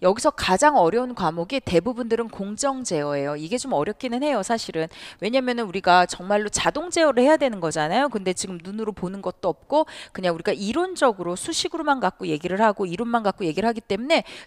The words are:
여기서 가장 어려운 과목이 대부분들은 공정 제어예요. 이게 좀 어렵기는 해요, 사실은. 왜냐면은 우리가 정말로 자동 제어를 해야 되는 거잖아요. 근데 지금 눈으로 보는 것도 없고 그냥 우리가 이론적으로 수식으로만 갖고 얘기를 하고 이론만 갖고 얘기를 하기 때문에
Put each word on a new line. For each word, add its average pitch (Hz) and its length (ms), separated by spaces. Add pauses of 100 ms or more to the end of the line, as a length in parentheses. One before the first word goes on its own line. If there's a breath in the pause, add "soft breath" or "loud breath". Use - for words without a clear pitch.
여기서 220 300
가장 262 460
어려운 233 380
과목이 175 440
대부분들은 226 680
공정 247 560
제어예요. 147 500
이게 160 240
좀 254 140
어렵기는 214 500
해요, 262 220
사실은. 165 420 (320 loud breath)
왜냐면은 240 460
우리가 180 420
정말로 208 420
자동 294 420
제어를 277 340
해야 311 120
되는 254 220
거잖아요. 170 520
근데 190 220
지금 185 300
눈으로 208 300
보는 185 300
것도 185 260
없고 294 380 (260 loud breath)
그냥 180 240
우리가 165 160
이론적으로 214 840
수식으로만 311 640
갖고 185 300
얘기를 175 320
하고 208 260
이론만 226 380
갖고 196 200
얘기를 175 260
하기 226 100
때문에 240 420 (240 loud breath)